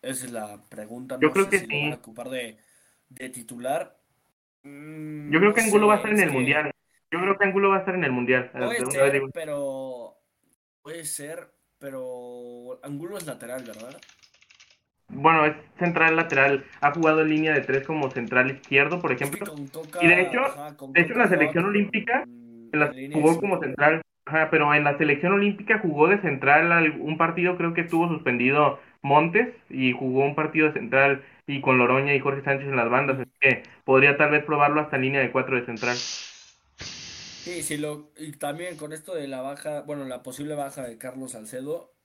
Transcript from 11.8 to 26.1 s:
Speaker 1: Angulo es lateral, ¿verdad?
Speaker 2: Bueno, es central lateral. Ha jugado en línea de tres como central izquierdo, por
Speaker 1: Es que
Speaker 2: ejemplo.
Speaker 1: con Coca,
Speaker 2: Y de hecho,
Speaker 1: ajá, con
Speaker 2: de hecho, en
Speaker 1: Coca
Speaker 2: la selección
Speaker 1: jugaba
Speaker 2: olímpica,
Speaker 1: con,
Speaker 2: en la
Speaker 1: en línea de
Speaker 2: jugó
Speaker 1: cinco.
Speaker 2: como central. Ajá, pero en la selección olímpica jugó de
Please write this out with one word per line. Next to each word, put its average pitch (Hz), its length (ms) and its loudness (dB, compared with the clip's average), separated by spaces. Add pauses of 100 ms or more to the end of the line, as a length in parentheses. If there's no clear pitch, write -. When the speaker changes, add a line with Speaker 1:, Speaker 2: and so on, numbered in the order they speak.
Speaker 1:
Angulo 151 340 -12
es 175 80 -12
lateral, 123 380 -12
¿verdad? 113 380 -18 (1080)
Speaker 2:
Bueno, 156 360 4
es 151 100 0 (240)
central 165 360 2
lateral. 139 500 2 (160)
Ha 143 120 4
jugado 160 280 4
en 156 80 2
línea 156 240 2
de 139 80 2
tres 135 240 -2
como 151 260 -2
central 123 400 2
izquierdo, 143 500 0
por 143 160 0
Speaker 1:
Es 139 140 -4
que 165 100 -10
Speaker 2:
ejemplo. - 60 -8
Speaker 1:
con 143 220 -14
Coca, 160 320 -8
Speaker 2:
Y 170 60 6
de 180 140 6
hecho, 240 180 0
Speaker 1:
ajá, 151 380 -6
con 135 160 -16
Speaker 2:
de 175 80 4
hecho, 233 120 0
en 233 60 0
Speaker 1:
Coca - 0 -
Speaker 2:
la 214 100 4
selección 170 360 2
Speaker 1:
jugaba - 0 -
Speaker 2:
olímpica, 208 600 0
Speaker 1:
con, - 460 -18
Speaker 2:
en 151 80 0
la 147 120 2
Speaker 1:
en 127 40 -14
línea 139 240 -4
de 151 60 2
Speaker 2:
jugó - 20 8
Speaker 1:
cinco. 165 140 4
Speaker 2:
como 196 200 0
central. 147 400 2 (240)
Ajá, 160 260 0
pero 151 220 4
en 147 120 4
la 143 120 2
selección 156 360 2
olímpica 202 460 2
jugó 156 280 4
de 202 140 4